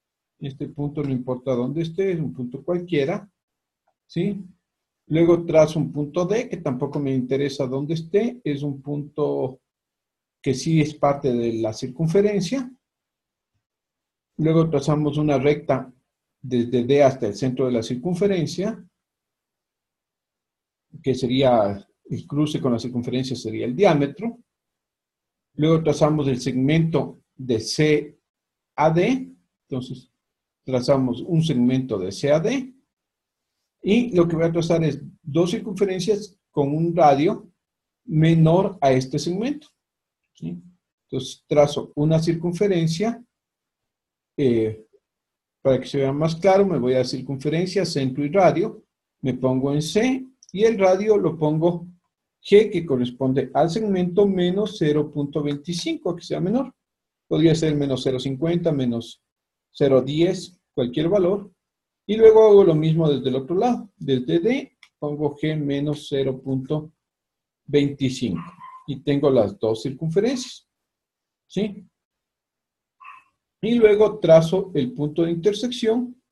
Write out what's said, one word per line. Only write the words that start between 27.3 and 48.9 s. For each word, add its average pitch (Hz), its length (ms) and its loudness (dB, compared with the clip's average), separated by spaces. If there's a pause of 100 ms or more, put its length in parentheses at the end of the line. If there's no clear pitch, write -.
de 120 240 -4
C 151 580 0 (560)
a 151 160 2
D, 233 420 0 (360)
entonces - 420 -10 (540)
trazamos 127 560 0
un 170 240 0
segmento 127 520 0
de 92 140 -4
C 143 220 0
a 160 80 2
D, 254 340 -4 (1080)
y 214 360 0
lo 170 100 4
que 165 80 -2
voy 165 120 0
a 165 60 0
trazar 165 300 0
es 143 180 -2 (220)
dos 165 300 -2
circunferencias 202 840 -4 (140)
con 143 240 -2
un 165 220 -2
radio 156 520 4 (580)
menor 165 760 4
a 139 100 4
este 131 300 0
segmento, 220 480 -6 (640)
¿sí? 175 260 -12 (440)
Entonces - 420 -10
trazo 147 480 2
una 156 240 2
circunferencia, 175 1040 -2 (1120)
eh, 113 480 0 (800)
para 131 160 2
que 127 80 -10
se 143 120 -6
vea 135 140 0
más 160 220 -2
claro, 196 320 4
me 170 120 -2
voy 123 160 0
a 127 100 2
circunferencia, 151 800 -4
centro 135 400 -4
y 143 40 -2
radio, 185 560 2 (360)